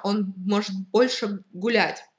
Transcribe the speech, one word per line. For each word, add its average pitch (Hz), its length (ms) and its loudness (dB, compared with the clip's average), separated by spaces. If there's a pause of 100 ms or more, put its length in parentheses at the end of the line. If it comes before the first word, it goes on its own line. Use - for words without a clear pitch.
он 202 320 0
может 202 360 0 (200)
больше 214 480 2 (120)
гулять, 196 520 0 (140)